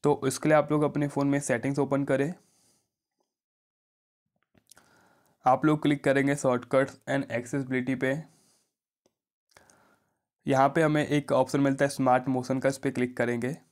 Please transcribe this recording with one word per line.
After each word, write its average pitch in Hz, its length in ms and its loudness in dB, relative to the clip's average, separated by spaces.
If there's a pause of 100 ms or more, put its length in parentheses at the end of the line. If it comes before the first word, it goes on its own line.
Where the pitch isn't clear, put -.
तो 143 240 2
इसके 135 220 -2
लिए 156 80 6
आप 147 140 0
लोग 151 120 2
अपने 143 240 -2
फ़ोन 139 200 -2
में 143 120 2
सेटिंग्स 139 400 -2
ओपन 139 240 0
करें। 139 300 -2 (3000)
आप 131 200 4
लोग 151 160 2
क्लिक 147 220 0
करेंगे 139 320 2
shortcuts 131 580 0 (160)
and 139 220 -2
accessibility 127 720 -4
पे। 135 100 0 (2250)
यहाँ 135 240 4
पे 160 120 2
हमें 151 260 2
एक 147 240 -2
ऑप्शन 131 280 0
मिलता 139 260 2
है 139 40 0
स्मार्ट 127 380 0
मोशन 131 320 -4
का, 135 100 0
इस 135 80 -4
पर 135 140 -4
क्लिक 123 260 -4
करेंगे। 120 380 -2 (160)